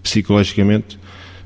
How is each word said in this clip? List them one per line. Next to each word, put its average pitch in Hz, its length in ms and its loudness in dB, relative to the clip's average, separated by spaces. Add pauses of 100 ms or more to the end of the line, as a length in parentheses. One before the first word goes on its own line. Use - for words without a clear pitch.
psicologicamente, 107 960 0 (460)